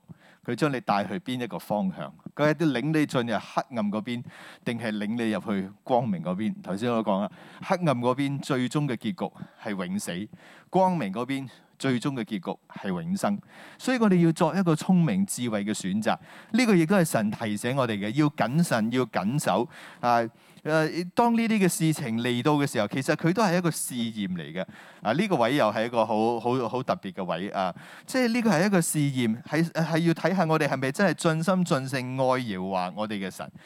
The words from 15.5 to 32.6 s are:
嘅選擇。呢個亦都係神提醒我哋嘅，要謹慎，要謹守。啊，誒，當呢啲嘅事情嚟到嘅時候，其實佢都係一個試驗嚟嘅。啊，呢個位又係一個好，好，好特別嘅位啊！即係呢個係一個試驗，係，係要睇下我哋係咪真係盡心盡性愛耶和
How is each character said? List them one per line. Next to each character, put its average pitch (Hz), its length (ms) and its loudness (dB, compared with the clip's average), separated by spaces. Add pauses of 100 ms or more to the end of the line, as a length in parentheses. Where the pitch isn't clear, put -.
嘅 104 80 -2
選 101 300 -2
擇。 107 160 0 (340)
呢 240 140 4
個 214 100 6
亦 170 120 6
都 202 80 4
係 180 100 4
神 110 260 0
提 107 240 -4
醒 123 220 -2
我 127 100 2
哋 113 60 -2
嘅， 101 160 -2 (100)
要 151 120 4
謹 127 320 2
慎， 117 280 2
要 127 140 2
謹 113 360 0
守。 - 280 2 (300)
啊， 120 200 4 (440)
誒， 156 500 0
當 233 240 4
呢 226 100 2
啲 208 180 4
嘅 175 40 4
事 160 240 2
情 117 300 -2
嚟 123 200 0
到 151 100 4
嘅 143 160 4
時 117 120 0
候， 104 80 0
其 - 100 -4
實 147 160 0
佢 151 160 2
都 220 120 2
係 175 160 2
一 - 20 0
個 170 80 0
試 - 240 -6
驗 226 420 -4
嚟 78 160 -8
嘅。 90 140 -6 (380)
啊， 107 100 2
呢 190 140 0
個 190 80 0
位 120 200 2
又 113 160 4
係 110 140 -2
一 120 40 -4
個 117 140 2
好， 113 360 2
好， 120 280 0
好 123 140 -4
特 110 140 -2
別 92 180 -8
嘅 98 100 -8
位 87 280 -4
啊！ 92 220 -2 (340)
即 - 100 -4
係 254 160 2
呢 247 80 0
個 226 80 2
係 170 160 4
一 214 40 2
個 196 100 4
試 165 180 0
驗， 127 460 2
係， 156 280 0
係 160 280 0
要 170 160 4
睇 170 200 0
下 185 100 2
我 160 140 2
哋 147 80 2
係 135 100 -2
咪 131 140 -2
真 202 160 2
係 156 60 2
盡 160 320 0
心 185 200 2
盡 135 220 0
性 127 300 -4
愛 127 220 2
耶 104 200 -4
和 95 120 -4